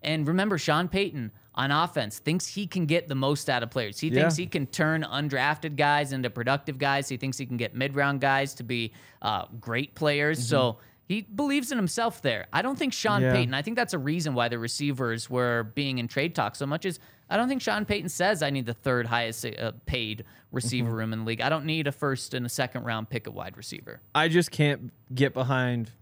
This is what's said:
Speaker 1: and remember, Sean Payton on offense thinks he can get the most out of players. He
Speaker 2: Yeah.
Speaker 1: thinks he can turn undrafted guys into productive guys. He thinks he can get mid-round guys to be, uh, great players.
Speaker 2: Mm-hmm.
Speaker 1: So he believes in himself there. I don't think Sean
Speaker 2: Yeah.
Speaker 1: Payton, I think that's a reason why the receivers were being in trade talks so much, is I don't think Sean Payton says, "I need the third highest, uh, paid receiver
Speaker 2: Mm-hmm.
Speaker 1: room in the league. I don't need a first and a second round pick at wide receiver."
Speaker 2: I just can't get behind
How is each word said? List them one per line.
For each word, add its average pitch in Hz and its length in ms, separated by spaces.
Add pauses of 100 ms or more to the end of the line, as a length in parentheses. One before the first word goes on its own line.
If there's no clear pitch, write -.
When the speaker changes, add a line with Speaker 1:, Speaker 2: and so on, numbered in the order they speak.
Speaker 1:
and 151 240
remember, 190 300
Sean 156 320
Payton 165 420 (240)
on 135 160
offense 147 480
thinks - 280
he 202 200
can 175 180
get 165 220
the 139 80
most 139 340
out 123 140
of 117 80
players. 107 260
He 156 120
Speaker 2:
Yeah. 135 140
Speaker 1:
thinks 165 120
he 147 100
can 139 220
turn 156 420
undrafted 143 680
guys 147 340
into 127 180
productive 131 500
guys. 139 280
He 135 80
thinks 135 220
he 135 80
can 123 100
get 113 180
mid-round 139 460
guys 139 360
to - 80
be, 117 280 (300)
uh, 107 240 (160)
great 120 340
players. 151 440
Speaker 2:
Mm-hmm. 120 100
Speaker 1:
So 127 280 (280)
he 202 180
believes 277 480
in 262 80
himself 220 420
there. 113 320
I 165 80
don't 262 160
think 285 160
Sean 208 300
Speaker 2:
Yeah. 127 100
Speaker 1:
Payton, 123 220
I 147 80
think 226 120
that's 240 180
a 180 40
reason 147 380
why 120 120
the 117 120
receivers 120 680
were 123 360 (100)
being 139 240
in 120 100
trade 151 280
talks 110 240
so 139 80
much, 151 180
is 180 140 (320)
I - 40
don't 240 140
think 262 140
Sean 208 200
Payton 190 260
says, 180 340
"I 143 80
need 131 160
the 117 80
third 123 320
highest, 117 360
uh, 113 280 (160)
paid 113 360 (280)
receiver 120 380
Speaker 2:
Mm-hmm. 113 80
Speaker 1:
room 110 160
in 110 80
the 110 40
league. 113 160
I 127 80
don't 151 160
need 156 220
a 143 40
first 135 440
and 123 100
a 120 40
second 123 340
round 110 260
pick 117 180
at 104 60
wide - 240
receiver." - 440 (120)
Speaker 2:
I 156 140
just 170 240
can't 143 400 (220)
get 131 200
behind 123 580 (100)